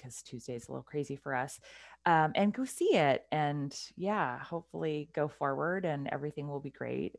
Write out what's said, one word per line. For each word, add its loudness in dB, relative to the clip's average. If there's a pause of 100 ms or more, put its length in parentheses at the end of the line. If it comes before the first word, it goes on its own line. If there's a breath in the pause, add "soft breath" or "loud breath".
'cause -14
Tuesday's -10
a -14
little -8
crazy -6
for -6
us, -4 (460 loud breath)
um, 6
and 4
go -4
see 2
it. 6
And 0 (200)
yeah, -2
hopefully -6
go 0
forward -2
and -2
everything -6
will -6
be -10
great, -4